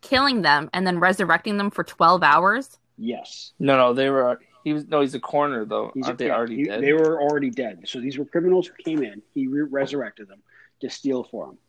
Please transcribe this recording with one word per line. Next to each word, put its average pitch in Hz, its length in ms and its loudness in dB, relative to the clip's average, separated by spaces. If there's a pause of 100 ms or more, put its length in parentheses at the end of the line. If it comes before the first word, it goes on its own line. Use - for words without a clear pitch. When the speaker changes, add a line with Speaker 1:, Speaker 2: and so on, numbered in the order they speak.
Speaker 1:
killing 262 400 2
them, 147 300 2
and 180 140 -2
then 180 140 0
resurrecting 185 580 2
them 202 120 -2
for 185 120 -6
twelve 170 400 4
hours? 180 560 4 (180)
Speaker 2:
Yes. - 640 -12
Speaker 3:
No, 139 180 2
no, 123 160 6
they 135 160 2
were, 127 300 0 (240)
he 151 100 -2
was, 151 140 -4
no, 151 140 0
he's 135 160 0
a 120 40 -6
coroner, 143 440 -2
though. 107 300 -4
Speaker 2:
He's 131 120 -6
Speaker 3:
Aren't 123 140 -6
Speaker 2:
a, 127 40 -2
Speaker 3:
they 117 60 0
already 117 260 -2
Speaker 2:
he, 139 80 -2
Speaker 3:
dead? 113 160 -6
Speaker 2:
they 139 120 2
were 160 280 2
already 143 300 0
dead. 110 360 -8
So 131 140 -10
these 131 180 -8
were 143 60 -6
criminals 180 440 0
who - 60 -20 (100)
came 160 180 -2
in. 104 180 -10 (140)
He 135 140 -2
re-, 143 140 -2
resurrected 135 680 -6
them 98 140 -20 (380)
to 127 80 -8
steal 127 360 -4
for 87 260 -12
him. - 80 -20 (100)